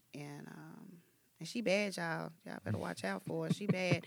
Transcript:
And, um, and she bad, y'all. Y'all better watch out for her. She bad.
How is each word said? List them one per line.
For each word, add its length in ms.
And, 340
um, 440
and 80
she 140
bad, 340
y'all. 340
Y'all 180
better 140
watch 260
out 200
for 220
her. 60
She 140
bad. 400